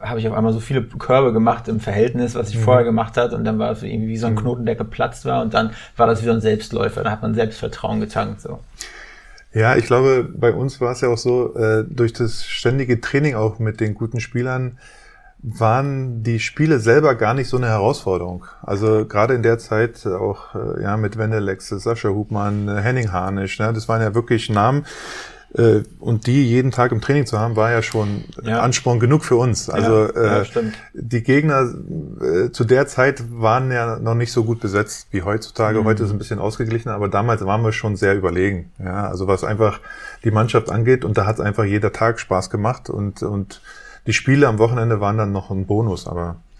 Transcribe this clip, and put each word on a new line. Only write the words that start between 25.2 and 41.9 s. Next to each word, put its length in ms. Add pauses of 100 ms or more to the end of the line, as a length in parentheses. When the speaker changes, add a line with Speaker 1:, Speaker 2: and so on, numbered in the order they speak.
Speaker 2:
Äh, 300 (180)
und 260
die 180
jeden 260
Tag 200
im 80
Training 260
zu 140
haben, 160
war 160
ja 100
schon 440 (180)
Speaker 1:
Ja. 160
Speaker 2:
Ansporn 400
genug 240
für 140
uns. 320
Also, 440
Speaker 1:
Ja, 100
ja, 180
Speaker 2:
äh, 40
Speaker 1:
stimmt. 320 (160)
Speaker 2:
die 300
Gegner, 500 (480)
äh, 300
zu 140
der 220
Zeit 440
waren 400
ja 260
noch 180
nicht 180
so 100
gut 160
besetzt 520
wie 120
heutzutage. 560
Speaker 1:
Mhm. 60
Speaker 2:
Heute 180
ist 60
es 40
ein 60
bisschen 200
ausgeglichener, 560
aber 120
damals 380
waren 180
wir 80
schon 240
sehr 220
überlegen. 600
Ja, 300
also 220
was 160
einfach 340 (460)
die 60
Mannschaft 380
angeht, 360
und 120
da 80
hat's 140
einfach 240
jeder 300